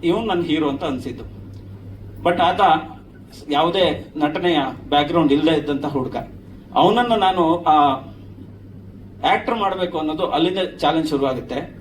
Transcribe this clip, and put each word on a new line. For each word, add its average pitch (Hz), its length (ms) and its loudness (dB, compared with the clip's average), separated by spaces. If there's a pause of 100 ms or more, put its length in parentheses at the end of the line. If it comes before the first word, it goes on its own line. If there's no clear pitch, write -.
ಇವ್ನು 208 220 2
ನನ್ 175 180 0
ಹೀರೋ 151 240 2
ಅಂತ 139 160 -2
ಅನ್ಸಿದ್ದು. 127 400 -6 (960)
But 175 200 2
ಆತ 180 180 2 (880)
ಯಾವುದೇ 165 680 2
ನಟನೆಯ 160 420 0 (300)
ಬ್ಯಾಕ್‌ಗ್ರೌಂಡ್ 147 440 4
ಇಲ್ಲದೆ 156 260 4
ಇದ್ದಂತ 143 280 -4
ಹುಡುಗ. 131 300 -4 (580)
ಅವನನ್ನ 226 400 4
ನಾನು, 180 480 2
ಆ, 151 300 6 (1400)
ಆಕ್ಟರ್ 233 260 0
ಮಾಡ್ಬೇಕು 185 400 0
ಅನ್ನೋದು 151 280 -2
ಅಲ್ಲಿಂದ 170 320 2 (200)
ಚಾಲೆಂಜ್ 156 300 2
ಶುರುವಾಗುತ್ತೆ. 131 720 -2